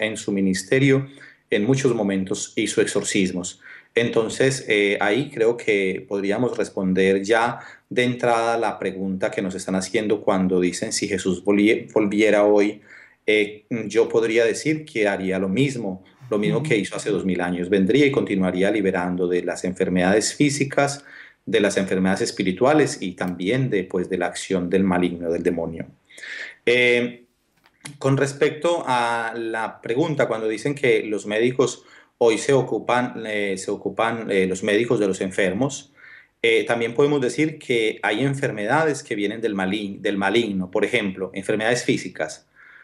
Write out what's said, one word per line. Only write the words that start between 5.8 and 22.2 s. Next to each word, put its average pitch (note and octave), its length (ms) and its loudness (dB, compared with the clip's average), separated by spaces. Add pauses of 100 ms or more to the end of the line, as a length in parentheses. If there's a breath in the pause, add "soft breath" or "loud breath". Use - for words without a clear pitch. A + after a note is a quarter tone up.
podríamos G2+ 500 -2
responder F#2+ 640 2
ya A2+ 380 2 (280 loud breath)
de B2 140 0
entrada A#2 560 0
la G#2+ 220 -2
pregunta F#2+ 500 -4
que G#2+ 120 -4
nos F#2+ 120 -4
están F#2+ 220 -4
haciendo G2+ 460 -2
cuando F#2 360 2
dicen, F2+ 340 0
"Si - 140 -2
Jesús F#2 380 -2
volvie-, G2+ 480 2
volviera G#2 500 4
hoy, G#2 380 4 (460 loud breath)
eh, G#2 380 0 (220)
yo G#2+ 220 2
podría A2+ 360 2
decir D3+ 400 -2
que G#2+ 220 -2
haría F#2+ 320 -2
lo F#2+ 100 -2
mismo, A2+ 540 -2 (260 soft breath)
lo - 100 -2
mismo G#3 260 0
que B2 120 0
hizo G2 200 -2
hace - 140 -4
dos F2+ 140 -2
mil F2+ 160 -2
años. F2+ 300 -4
Vendría G#2 340 4
y C3+ 60 4
continuaría F#2+ 640 0
liberando F2+ 560 0
de F2 160 0
las F2 200 -6
enfermedades F#2 680 0
físicas, - 720 0 (400 loud breath)
de G#2 160 2
las G2 160 2
enfermedades F#2+ 460 0